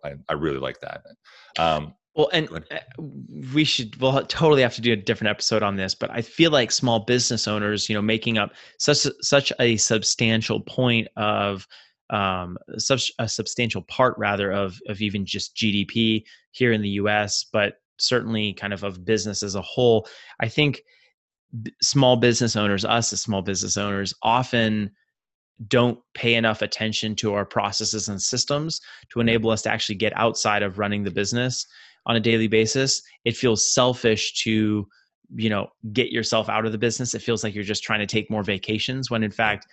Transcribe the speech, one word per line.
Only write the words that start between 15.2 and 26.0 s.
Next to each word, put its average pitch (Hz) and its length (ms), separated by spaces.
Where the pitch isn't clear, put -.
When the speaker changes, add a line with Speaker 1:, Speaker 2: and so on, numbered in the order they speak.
Speaker 2:
just - 320
G 110 160
D 101 140
P 110 400
here 120 220
in 107 100
the 101 80
U 101 180
S, 104 420
but 104 260
certainly 107 540
kind 101 220
of, 98 100
of 90 220
business 104 360
as 98 120
a 95 80
whole. 117 440
I 113 100
think 147 340
b-, - 100
small 127 340
business 117 400
owners, 101 280
us 113 300
as - 80
small 101 180
business 95 380
owners, 98 340
often 110 680
don't 120 300